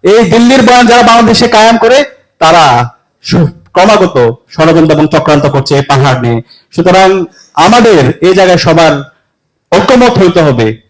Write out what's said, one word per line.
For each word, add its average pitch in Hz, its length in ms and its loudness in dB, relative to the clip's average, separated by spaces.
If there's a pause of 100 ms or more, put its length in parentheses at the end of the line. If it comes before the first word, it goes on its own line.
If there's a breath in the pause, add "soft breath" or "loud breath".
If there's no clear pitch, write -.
এই 214 220 2
দিল্লির 240 380 2
বয়ান 247 240 2
যারা 240 160 2
বাংলাদেশে 233 440 0
কায়েম 226 300 2
করে, 233 200 0 (420)
তারা 165 240 2 (600)
সু-, 175 260 -2 (200)
ক্রমাগত 190 440 0 (340)
ষড়যন্ত্র 160 460 0
এবং 151 120 -2
চক্রান্ত 147 400 -2
করছে 135 280 -4
এই 139 120 -2
পাহাড় 135 340 -2
নিয়ে। 120 160 -4 (360 soft breath)
সুতরাং 185 340 0 (480 soft breath)
আমাদের 214 440 2 (220)
এই 185 140 0
জায়গায় 185 300 0
সবার 160 280 0 (760)
ঐক্যমত 240 460 0
হইতে 175 240 0
হবে। 120 260 -2 (220)